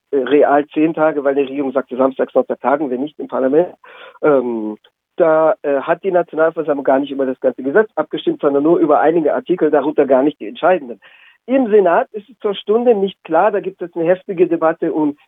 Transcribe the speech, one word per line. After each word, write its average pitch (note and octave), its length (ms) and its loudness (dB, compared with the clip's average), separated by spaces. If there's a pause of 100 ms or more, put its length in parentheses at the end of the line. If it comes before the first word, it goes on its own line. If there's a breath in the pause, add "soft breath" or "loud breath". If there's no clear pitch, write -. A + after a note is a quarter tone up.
(120)
äh, C#3+ 60 0
real C#3 500 2
zehn D#3 260 0
Tage, D#3 300 0
weil C#3 120 0
die C#3+ 60 0
Regierung C3+ 300 -4
sagte, C3 260 -6
Samstag, C3 340 0
Sonntag B2+ 300 -2
tagen C#3 280 -2
wir B2 80 -4
nicht D3 220 -8
im C3 80 -10
Parlament. C3+ 480 0 (460 loud breath)
Ähm, A#2+ 560 0 (400)
da, D#3+ 440 4
äh, C#3 200 -2
hat E3 220 -4
die G3 80 -4
Nationalversammlung D#3+ 720 -2
gar C#3 160 2
nicht C#3+ 120 -4
über C3+ 140 -4
das C3 140 -4
ganze C3 220 -2
Gesetz E3 340 0
abgestimmt, D#3 460 -4
sondern C#3+ 220 2
nur E3+ 160 2
über D3+ 220 2
einige D#3+ 340 2
Artikel, D#3 340 -2
darunter D3 360 0
gar C3 180 2
nicht D3+ 160 -2
die A2 80 -12
entscheidenden. C#3 520 -2 (460 soft breath)
Im B3+ 240 0
Senat G3+ 420 2
ist G#3+ 180 -14
es A#3+ 100 -20
zur G3+ 160 -4
Stunde A#3 400 0
nicht G3 280 -4
klar, F3 280 0
da G3+ 80 -2
gibt F#3 220 -10
es E3+ 140 -10
eine E3+ 100 -4
heftige F3+ 420 0
Debatte D#3+ 460 -2
um D3+ 240 -2 (100)